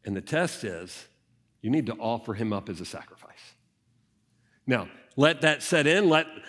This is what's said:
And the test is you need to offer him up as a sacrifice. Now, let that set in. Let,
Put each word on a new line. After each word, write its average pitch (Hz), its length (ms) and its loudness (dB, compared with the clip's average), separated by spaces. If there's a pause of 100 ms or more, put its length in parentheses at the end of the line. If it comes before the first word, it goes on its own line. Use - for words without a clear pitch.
And 101 100 -4
the 92 60 -6
test 160 420 -2
is 90 440 -12 (540)
you 110 100 -2
need 139 160 0
to 113 60 -6
offer 113 420 -4
him 110 180 -2
up 98 160 -6
as 87 120 -8
a 82 40 -8
sacrifice. - 680 -18 (1120)
Now, 113 220 0 (260)
let 147 260 4
that 151 220 2
set 151 240 2
in. 185 200 4
Let, 160 200 4 (220)